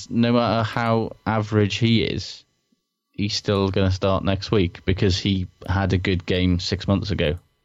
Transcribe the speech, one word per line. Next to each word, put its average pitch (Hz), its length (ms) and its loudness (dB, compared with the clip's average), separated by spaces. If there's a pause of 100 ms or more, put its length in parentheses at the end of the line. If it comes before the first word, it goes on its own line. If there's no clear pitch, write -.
(120)
no 117 220 2
matter 117 300 2
how 113 500 0 (120)
average 104 520 2
he 113 260 2
is, - 400 -6 (680)
he's 104 220 -6
still 98 360 0
gonna 98 220 2
start 95 320 0
next 95 280 -4
week 92 340 0
because 95 320 0
he 95 300 0 (200)
had 95 260 0
a 95 40 2
good 90 300 -2
game 90 320 2
six - 280 -4
months 98 220 0
ago. 82 300 -2 (260)